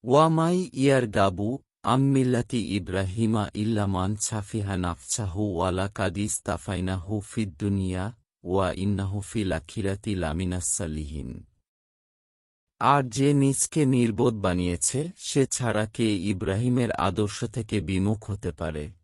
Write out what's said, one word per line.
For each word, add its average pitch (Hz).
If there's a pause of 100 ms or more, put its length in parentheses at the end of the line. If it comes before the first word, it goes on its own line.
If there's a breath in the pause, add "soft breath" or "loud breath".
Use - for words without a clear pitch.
ওয়া 143
মাই 170
ইয়ার 135
গাবু 101 (240)
আম 123
মিল্লাতি 127
ইব্রাহিমা 98
ইল্লা 104
মান 95
সাফিহা 98
নাফসাহু 92
ওয়া 90
লাকাদ 95
ইস্তাফাইনাহু 95
ফিদ 101
দুনিয়া 98 (320)
ওয়া 92
ইন্নাহু 98
ফিল 98
আখিরাতি 98
লামিনাস 90
সালিহিন। 76 (1300)
আর 139
যে 135
নিজকে 139
নির্বোধ 120
বানিয়েছে, 92
সে -
ছাড়া 110
কে 107
ইব্রাহিমের 104
আদর্শ 101
থেকে 110
বিমুখ 95
হতে 98
পারে? 78 (140)